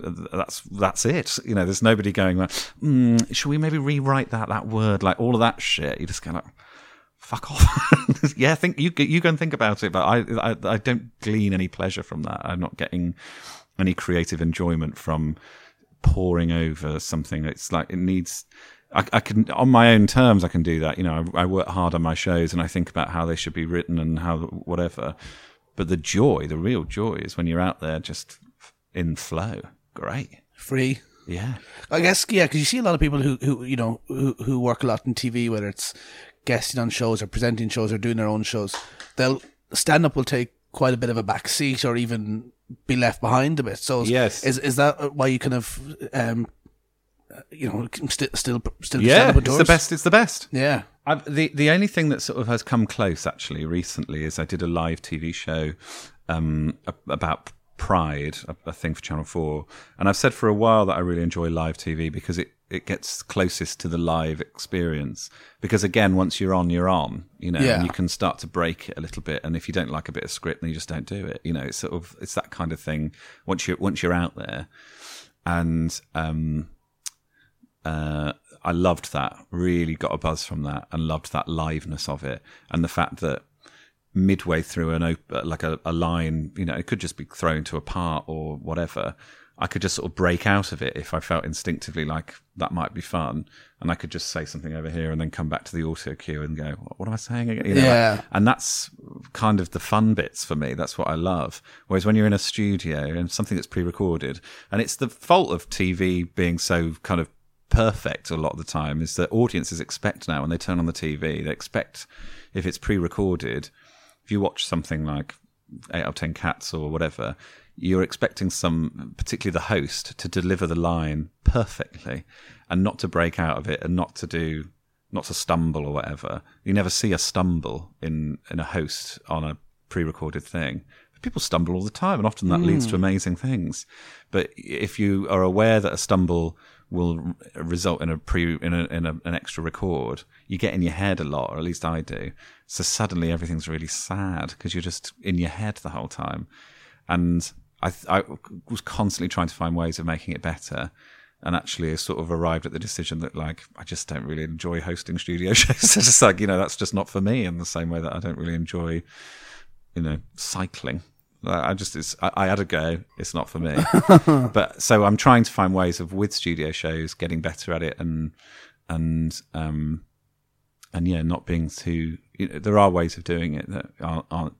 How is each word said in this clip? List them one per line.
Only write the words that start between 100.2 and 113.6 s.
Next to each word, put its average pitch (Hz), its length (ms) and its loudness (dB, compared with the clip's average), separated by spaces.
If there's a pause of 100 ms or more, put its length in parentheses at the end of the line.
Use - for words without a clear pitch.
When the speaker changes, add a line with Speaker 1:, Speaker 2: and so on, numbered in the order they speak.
Speaker 1:
for 82 100 -2
me. 71 200 -2
That's 80 220 -6
what - 120 -2
I 78 80 -2
love. 85 440 -2 (280)
Whereas 92 180 2
when 107 80 6
you're 107 140 6
in 101 40 6
a 101 60 4
studio 90 640 0
and 82 300 -2
something - 240 -2
that's - 100 -4
pre-recorded, 85 760 -2 (300)
and 101 100 0
it's - 140 -2
the 123 140 -2
fault - 420 4
of 85 180 -4
T 92 240 0
V 90 300 2
being 85 380 0
so 85 320 0 (100)
kind 87 180 0
of 78 80 -2 (400)
perfect - 600 2
a 80 60 -2
lot 78 160 -2
of 73 60 -10
the 80 60 -8
time, 76 380 -2
is 80 140 -4
that 87 160 0
audiences 98 480 0
expect - 480 -6
now 76 140 -2
when 78 80 -2
they 85 80 -2
turn 90 200 -2
on 85 80 0
the 82 60 -2
T 78 240 -4
V, 76 260 -4
they 76 80 -4
expect - 560 -8 (480)
if 92 100 -4
it's 90 140 -4
pre-recorded, 87 920 -2 (540)